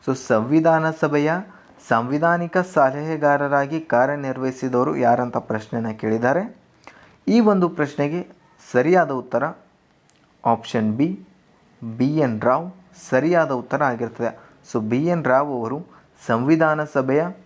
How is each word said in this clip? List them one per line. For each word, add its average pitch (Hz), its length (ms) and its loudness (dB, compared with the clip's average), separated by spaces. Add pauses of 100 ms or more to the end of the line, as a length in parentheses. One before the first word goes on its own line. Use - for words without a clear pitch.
So, 131 80 0
ಸಂವಿಧಾನ 160 760 2
ಸಭೆಯ 151 420 0 (540)
ಸಂವಿಧಾನಿಕ 160 720 0
ಸಲಹೆಗಾರರಾಗಿ 147 1200 0
ಕಾರ್ಯನಿರ್ವಹಿಸಿದವರು 131 1120 -2
ಯಾರಂತ 123 420 0
ಪ್ರಶ್ನೆನ 113 540 -6
ಕೇಳಿದ್ದಾರೆ. 117 640 -2 (720)
ಈ 214 120 4
ಒಂದು 196 300 4
ಪ್ರಶ್ನೆಗೆ 147 760 -6 (260)
ಸರಿಯಾದ 151 400 4
ಉತ್ತರ 135 420 -4 (920)
ಆಪ್ಷನ್ 110 500 -2
ಬಿ 165 320 -2 (720)
ಬಿ 143 200 0
ಎನ್ 120 240 0
ರಾವ್ 143 300 0 (380)
ಸರಿಯಾದ 151 420 2
ಉತ್ತರ 135 320 -4
ಆಗಿರ್ತದೆ. 117 560 -4 (340)
So, 117 60 0
ಬಿ 120 260 -2
ಎನ್ 170 200 0
ರಾವ್ 135 260 2
ಅವರು 127 340 -6 (420)
ಸಂವಿಧಾನ 151 560 2
ಸಭೆಯ 143 420 0 (200)